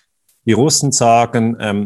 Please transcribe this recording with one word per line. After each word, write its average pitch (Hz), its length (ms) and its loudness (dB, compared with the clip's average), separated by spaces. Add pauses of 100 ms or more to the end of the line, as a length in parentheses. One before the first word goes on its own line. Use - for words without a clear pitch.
(460)
Die 117 80 2
Russen 139 380 0
sagen, 117 680 2
ähm, 104 260 -4